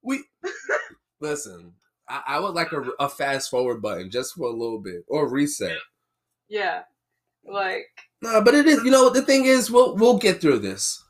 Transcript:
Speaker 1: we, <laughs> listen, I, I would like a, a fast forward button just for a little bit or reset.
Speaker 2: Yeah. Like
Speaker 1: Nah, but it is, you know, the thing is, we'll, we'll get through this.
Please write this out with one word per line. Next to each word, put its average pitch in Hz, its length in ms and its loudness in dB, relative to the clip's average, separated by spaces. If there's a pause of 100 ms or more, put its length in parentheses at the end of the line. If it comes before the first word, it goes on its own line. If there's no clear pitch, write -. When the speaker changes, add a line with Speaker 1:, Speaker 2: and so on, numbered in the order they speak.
Speaker 1:
we, 269 220 -6 (200)
<laughs> - 760 -10
listen, 92 540 -10 (360)
I, 131 180 -10
I 143 120 -4
would 185 160 -6
like 165 160 -4
a, 147 100 -6 (180)
a 139 100 -2
fast 139 420 -6
forward 123 320 -2
button 92 260 -8
just 123 240 -8
for 147 140 -8
a 117 40 -6
little 113 280 -8
bit 92 280 -14
or 147 220 -2
reset. 127 480 -4 (720)
Speaker 2:
Yeah. 190 320 -6 (640)
Like 190 400 -6 (380)
Speaker 1:
Nah, 220 180 2
but 240 140 6
it 294 100 4
is, 294 180 6
you 254 60 2
know, 262 220 8
the 254 100 2
thing 269 240 2
is, 262 240 4
we'll, 240 260 4
we'll 226 220 4
get 190 240 0
through 139 180 2
this. 98 500 -8